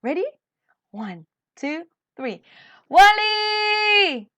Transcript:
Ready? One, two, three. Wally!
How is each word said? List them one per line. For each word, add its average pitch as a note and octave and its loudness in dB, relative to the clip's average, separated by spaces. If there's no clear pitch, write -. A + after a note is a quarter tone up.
Ready? D#4 -8
One, G3 -14
two, D4+ -10
three. B3+ -12
Wally! G#4+ 2